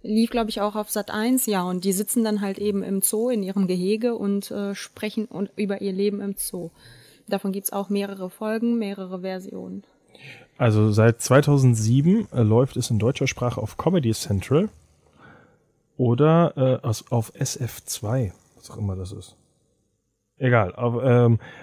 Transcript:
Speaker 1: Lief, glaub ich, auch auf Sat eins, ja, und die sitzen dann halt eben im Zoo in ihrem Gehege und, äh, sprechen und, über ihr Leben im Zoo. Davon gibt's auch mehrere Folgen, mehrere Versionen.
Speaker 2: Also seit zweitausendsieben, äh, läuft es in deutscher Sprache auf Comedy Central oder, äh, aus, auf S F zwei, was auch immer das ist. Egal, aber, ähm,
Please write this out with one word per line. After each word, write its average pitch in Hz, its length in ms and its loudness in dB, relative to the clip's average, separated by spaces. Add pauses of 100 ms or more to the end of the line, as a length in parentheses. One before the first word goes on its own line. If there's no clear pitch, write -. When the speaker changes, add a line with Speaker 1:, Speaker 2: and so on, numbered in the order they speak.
Speaker 1:
Lief, 226 260 0
glaub 226 180 -2
ich, 214 140 -6
auch 208 140 -4
auf 214 160 -6
Sat 208 180 -6
eins, 240 380 0
ja, 190 160 0
und 180 200 -4
die 196 80 0
sitzen 208 320 -2
dann 214 180 0
halt 196 180 -4
eben 202 240 -2
im 190 180 -2
Zoo 220 300 -2
in 220 100 0
ihrem 190 240 0
Gehege 202 500 0
und, 202 360 -4
äh, 202 240 -6
sprechen - 500 -8
und, 196 300 -6
über 196 260 -4
ihr 196 100 -4
Leben 202 300 -2
im 202 160 -6
Zoo. 170 320 -8 (580)
Davon 196 240 -4
gibt's 196 220 -8
auch 196 160 -6
mehrere 196 400 -4
Folgen, 226 480 -2
mehrere 190 440 -6
Versionen. 185 600 -10 (760)
Speaker 2:
Also 107 320 4
seit 110 300 6
zweitausendsieben, 139 1080 4
äh, 123 100 0
läuft 113 360 4
es 123 120 -6
in 110 100 2
deutscher 123 280 0
Sprache - 340 -4
auf - 160 -10
Comedy 160 360 0
Central 139 560 0 (1300)
oder, 151 580 4
äh, 131 320 0
aus, - 240 -4
auf 117 240 0
S - 240 -4
F - 260 -8
zwei, 110 480 -4 (220)
was - 160 -20
auch 101 60 -16
immer 98 180 -4
das 92 160 -10
ist. 98 240 -16 (1000)
Egal, 120 380 2
aber, 120 280 -2
ähm, 120 360 6 (240)